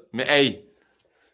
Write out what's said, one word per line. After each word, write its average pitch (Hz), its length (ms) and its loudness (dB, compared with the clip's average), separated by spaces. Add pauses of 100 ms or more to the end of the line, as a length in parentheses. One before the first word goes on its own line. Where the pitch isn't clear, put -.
(140)
Mais 123 160 -6
hey, 139 420 0 (640)